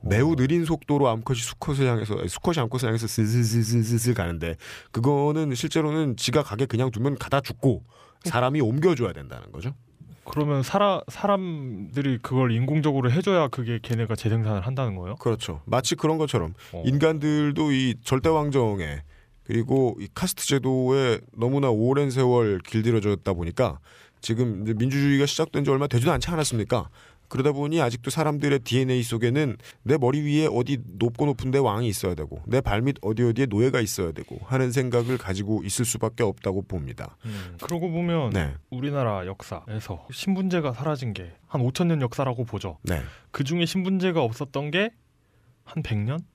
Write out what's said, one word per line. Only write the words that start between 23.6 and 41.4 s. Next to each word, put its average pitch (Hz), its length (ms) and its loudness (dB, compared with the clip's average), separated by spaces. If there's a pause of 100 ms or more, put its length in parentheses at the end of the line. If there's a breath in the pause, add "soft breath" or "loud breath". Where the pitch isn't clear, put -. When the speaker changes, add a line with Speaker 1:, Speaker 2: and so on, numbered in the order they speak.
Speaker 1:
지금 113 400 0
이제 110 140 -2
민주주의가 139 500 2
시작된 147 380 -2
지 143 80 2
얼마 139 160 2
되지도 120 240 2
않지 143 180 0
않았습니까? 123 600 0 (400 soft breath)
그러다 131 220 2
보니 151 280 0
아직도 123 300 0
사람들의 147 540 2
디엔에이 127 400 2
속에는 120 520 0 (280 loud breath)
내 139 160 2
머리 131 220 2
위에 147 300 2
어디 123 320 0
높고 117 440 0
높은 131 240 -2
데 139 80 4
왕이 120 280 2
있어야 92 280 -2
되고 76 320 -8
내 110 120 2
발밑 120 440 0
어디 107 180 0
어디에 120 240 2
노예가 123 360 2
있어야 95 300 -2
되고 - 340 -12
하는 131 260 0
생각을 123 480 0
가지고 101 440 -2
있을 101 220 -2
수밖에 113 380 -2
없다고 98 400 -2
봅니다. 76 600 -8
Speaker 2:
음, 98 360 -10
그러고 170 300 -4
보면 165 400 0
Speaker 1:
네. 78 240 0 (160)
Speaker 2:
우리나라 123 560 -2
역사에서 98 840 -10
신분제가 180 640 0
사라진 127 400 -4
게 90 220 -12 (100)